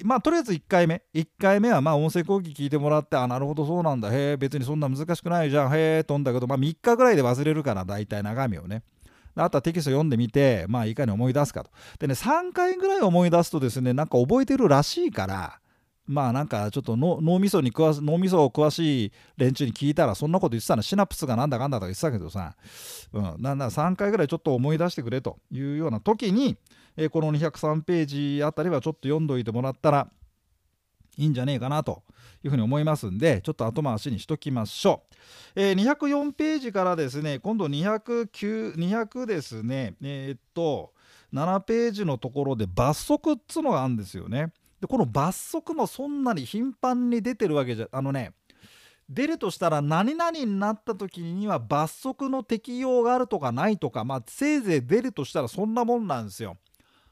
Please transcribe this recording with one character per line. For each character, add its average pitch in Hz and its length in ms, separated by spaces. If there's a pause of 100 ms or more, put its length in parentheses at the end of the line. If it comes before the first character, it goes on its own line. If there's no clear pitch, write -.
ま 226 140
あ、 226 40
と 311 100
り 339 80
あ - 20
え - 20
ず 220 120
一 147 120
回 175 220
目。 170 140 (100)
一 160 160 (100)
回 202 220
目 240 100
は 226 100
ま 160 120
あ 147 40
音 151 140
声 175 140
講 196 160
義 165 100
聞 143 160
い 135 40
て 147 80
も 147 120
ら 151 80
っ 147 100
て、 156 80
あ、 127 120
な 127 100
る 139 80
ほ 151 80
ど 151 100
そ 165 140
う 175 60
な 147 100
ん 120 60
だ。 107 120
へ 143 220
ー、 135 40
別 139 200
に 127 60
そ 143 100
ん 156 60
な 143 80
難 156 260
し - 80
く 175 80
な 170 140
い 139 60
じ 143 80
ゃ 135 100
ん。 143 40
へ 160 280
ー、 - 20
と 143 160
ん 143 60
だ 127 80
け 123 80
ど、 123 80
ま 139 80
あ - 20
三 151 160
日 233 220
ぐ 254 80
ら 240 80
い 185 40
で 139 60
忘 123 220
れ 156 100
る 151 80
か 127 120
な、 92 100
大 101 220
体 104 180
中 120 240
身 92 100
を 87 80
ね。 107 160 (540)
あ 165 140
と 147 80
は - 40
テ 170 100
キ 175 80
ス 143 40
ト 143 60
読 147 140
ん 156 60
で 117 60
み 117 120
て、 123 400
ま 120 120
あ 107 60
い 110 80
か 139 100
に 110 80
思 120 180
い - 20
出 143 140
す - 80
か - 100
と。 - 60 (280)
で 151 80
ね、 135 80
三 339 380
回 370 240
ぐ 370 120
ら 392 80
い 370 40
思 180 260
い 170 40
出 170 120
す - 80
と 156 100
で 127 100
す 127 100
ね、 127 120
な 143 120
ん - 40
か 123 100
覚 190 240
え - 40
て 269 100
る 233 120
ら 139 140
し - 140 (100)
い 254 60
か 95 140
ら、 95 340 (460)
ま 139 240
あ - 20
な 135 100
ん 151 60
か 104 240
ち 139 60
ょ - 20
っ - 20
と 113 140
の-、 156 260
脳 170 160
み 196 100
そ 185 120
に 127 120
詳 156 220
し-、 147 80
脳 151 160
み 185 100
そ 170 160
を 127 60
詳 151 200
し 143 360
い - 60 (240)
連 131 160
中 139 120
に 113 80
聞 139 180
い 147 40
た 165 120
ら、 104 100
そ 147 100
ん 160 60
な 180 80
こ 165 80
と - 20
言 113 80
っ - 20
て - 60
た - 80
の、 110 80
シ - 140
ナ 202 100
プ - 80
ス - 100
が 123 120
な 135 100
ん 147 40
だ 123 80
か 135 100
ん - 20
だ 123 80
と 95 40
か 92 40
言 92 60
っ - 20
て - 60
た 156 100
け 113 80
ど 82 120
さ、 87 260 (560)
う 104 80
ん、 85 180
な 135 160
ん 135 40
だ、 131 120
三 170 240
回 202 160
ぐ 220 60
ら 170 80
い 135 40
ち 170 60
ょ 160 40
っ - 20
と 143 140
思 135 200
い 156 40
出 175 120
し - 60
て 143 80
く 117 60
れ 131 100
と - 180 (140)
い 131 100
う 143 140
よ 160 120
う - 40
な 104 80
時 208 320
に、 254 240 (400)
え 160 100
ー、 - 20
こ 160 120
の 156 100
二 151 80
百 156 200
三 156 240
ペ 170 200
ー 151 40
ジ 143 360
あ 156 100
た 156 100
り 180 80
は 143 100
ち 156 80
ょ - 20
っ 151 40
と - 100
読 151 160
ん 160 60
ど 135 120
い 117 60
て 113 80
も 120 100
ら 135 80
っ 127 100
た 156 120
ら 143 160 (1080)
い 139 80
い 156 40
ん 143 60
じ 123 60
ゃ 127 40
ね 143 100
え 120 40
か 131 100
な 151 160
と - 180 (400)
い 143 60
う - 20
ふ 147 40
う - 20
に 113 60
思 135 180
い 151 40
ま 156 120
す 104 140
ん 92 80
で、 135 240
ち - 80
ょ - 20
っ - 20
と 113 120
後 123 160
回 120 160
し 139 120
に 101 80
し - 80
と 156 100
き - 140
ま 113 160
し - 200
ょ - 240
う。 - 40 (400)
え 196 180
ー、 - 20
二 196 100
百 294 240
四 285 240
ペ 311 240
ー - 20
ジ 240 140
か 190 120
ら 180 120
で 143 140
す 143 120
ね、 147 160
今 214 180
度 190 120
二 143 160
百 220 440
九、 214 480
二 175 140
百 226 360
で 180 160
す 110 200
ね、 120 400
え 139 320
ー - 20
っ - 40 (140)
と、 143 380 (400)
七 185 280
ペ 233 280
ー - 40
ジ 202 120
の 139 140
と 127 120
こ 139 140
ろ 135 120
で 107 100
罰 123 380
則 294 300
っ - 20 (100)
つ - 140
う - 20
の 285 80
が 135 140
あ - 20
る 127 80
ん - 20
で 104 80
す 92 120
よ 87 120
ね。 147 240 (280)
で、 190 60
こ 262 120
の 190 60
罰 143 340
則 - 360
も 262 120
そ 285 220
ん 285 160
な 240 80
に 139 140
頻 240 260
繁 247 380
に 233 120
出 247 120
て 208 120
る 156 80
わ 139 100
け 123 100
じ 110 80
ゃ、 - 100
あ 135 80
の 139 120
ね、 120 200 (760)
出 208 180
る 320 120
と 202 120
し - 80
た 170 120
ら 147 120
何 180 320
々 339 160
に 302 160
な 202 260
っ 214 100
た 226 120
時 190 260
に 180 280
は 175 100
罰 147 360
則 269 360
の 262 120
適 240 360
用 254 240
が 240 120
あ 254 40
る 247 80
と 190 140
か 123 120
な 147 160
い 214 80
と 135 140
か、 113 140
ま 135 120
あ、 117 100
せ 294 320
い - 20
ぜ 185 160
い 120 100
出 220 160
る 247 100
と 143 120
し - 80
た 156 100
ら 120 60
そ 190 180
ん 220 80
な 240 100
も 240 140
ん 220 80
な 127 160
ん 107 40
で 98 60
す 117 100
よ。 92 140 (560)